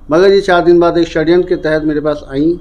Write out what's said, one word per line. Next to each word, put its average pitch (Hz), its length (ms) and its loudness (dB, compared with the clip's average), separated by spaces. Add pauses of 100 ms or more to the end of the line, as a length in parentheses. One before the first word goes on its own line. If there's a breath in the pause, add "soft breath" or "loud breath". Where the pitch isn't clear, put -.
(100)
मगर 185 220 4
ये 196 80 2
चार 175 240 0
दिन 175 160 4
बाद 170 180 0
एक 165 100 -2
षड्यंत्र 175 400 0
के 175 80 -2
तहत 156 260 -2
मेरे 151 180 -2
पास 147 300 -4
आईं 156 300 -2